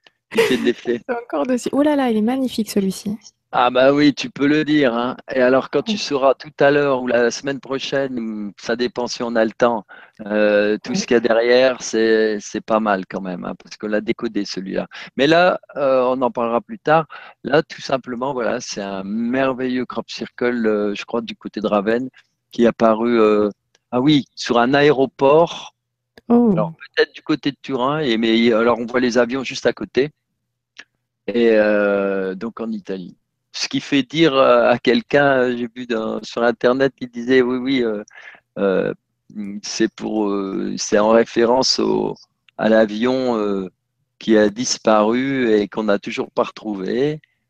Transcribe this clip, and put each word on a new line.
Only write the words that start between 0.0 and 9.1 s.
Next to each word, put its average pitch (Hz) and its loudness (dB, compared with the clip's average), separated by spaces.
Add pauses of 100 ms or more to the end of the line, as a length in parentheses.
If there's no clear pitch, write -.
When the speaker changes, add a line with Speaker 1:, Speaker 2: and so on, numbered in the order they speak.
Speaker 1:
Piqué 415 2
de 233 -4
l'effet. - -2
Speaker 2:
<laughs> - -12
C'est 247 -4
encore 285 -4
dessus. 247 -2
Oh 277 2
là 302 2
là, 262 0
il 220 0
est 214 2
magnifique 240 -2
celui-ci. 202 -4 (380)
Speaker 1:
Ah 123 2
bah 131 4
oui, 147 4
tu - -10
peux 131 -4
le 147 2
dire, 143 2
hein. 120 -2 (180)
Et 127 -2
alors, 127 2
quand 143 0
tu 214 -4
Speaker 2:
Ouais. - -2
Speaker 1:
sauras 135 0
tout - -6
à 143 6
l'heure 143 2
ou 123 -4
la 120 2
semaine 139 -8
prochaine, 120 -6
ça 117 -4
dépend 123 -4
si - -8